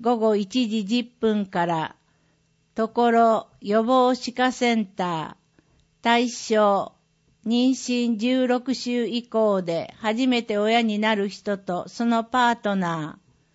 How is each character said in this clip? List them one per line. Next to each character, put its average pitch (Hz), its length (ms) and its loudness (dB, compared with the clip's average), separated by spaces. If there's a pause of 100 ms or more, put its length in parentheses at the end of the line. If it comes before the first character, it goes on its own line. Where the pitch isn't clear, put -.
午 233 160 0
後 220 180 2
一 214 340 0
時 214 180 -2
十 240 180 0
分 214 400 -2
か 185 220 -2
ら。 160 300 -4 (760)
と 226 140 -2
こ 233 220 2
ろ、 233 380 4 (120)
予 208 220 0
防 254 320 4
歯 247 180 -8
科 254 180 0
セ 240 240 0
ン 220 120 0
タ 170 500 -6
ー。 - 260 -20 (380)
対 240 280 2
象、 214 680 0 (520)
妊 240 240 2
娠 240 460 -2
十 254 300 0
六 247 280 0
週 240 320 -4
以 233 180 -4
降 214 360 2
で 165 380 -4
初 226 280 -2
め 247 160 2
て 220 140 -4
親 220 240 2
に 214 180 -2
な 220 160 0
る 202 140 -2
人 196 300 -6
と 180 300 -6
そ - 180 -4
の 226 180 0
パ 240 280 2
ー 233 80 -4
ト 202 160 -2
ナ 165 420 -4 (360)